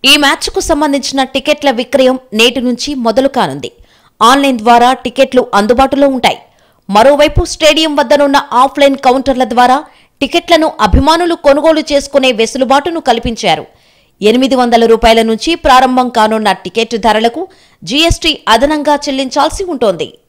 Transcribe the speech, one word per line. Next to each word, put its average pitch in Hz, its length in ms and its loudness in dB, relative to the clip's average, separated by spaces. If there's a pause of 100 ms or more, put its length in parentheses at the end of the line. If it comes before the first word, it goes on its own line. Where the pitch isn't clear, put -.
(100)
ఈ 294 40 4 (100)
మ్యాచ్కు - 340 -4 (120)
సంబంధించిన 277 520 -2 (120)
టికెట్ల 285 360 -2 (120)
విక్రయం 254 360 0 (220)
నేటి 247 280 0
నుంచి 240 220 -6 (160)
మొదలు 269 300 0
కానుంది. 143 340 -4 (580)
ఆన్లైన్ 269 320 2
ద్వారా 240 280 4 (140)
టికెట్లు 254 380 0 (160)
అందుబాటులో 269 580 2
ఉంటాయి. 233 220 -2 (580)
మరోవైపు 285 460 4 (120)
స్టేడియం 311 460 0
వద్దనున్న 285 380 0 (260)
ఆఫ్లైన్ 277 320 0 (120)
కౌంటర్ల 254 460 0
ద్వారా 247 240 2 (440)
టికెట్లను 320 480 0 (160)
అభిమానులు 320 500 2 (120)
కొనుగోలు 311 440 2
చేసుకునే 277 480 0
వెసులుబాటును 269 680 -2
కల్పించారు. 226 560 -2 (560)
ఎనిమిది 240 400 2
వందల 233 320 2
రూపాయల 226 280 2 (100)
నుంచి 226 220 -4 (140)
ప్రారంభం 254 500 2
కానున్న 214 340 0 (120)
టికెట్ 220 420 -4
ధరలకు 233 380 0 (480)
జీఎస్టీ 320 420 0 (220)
అదనంగా 294 420 0 (100)
చెల్లించాల్సి 277 560 -4 (120)
ఉంటోంది. 180 340 -2 (200)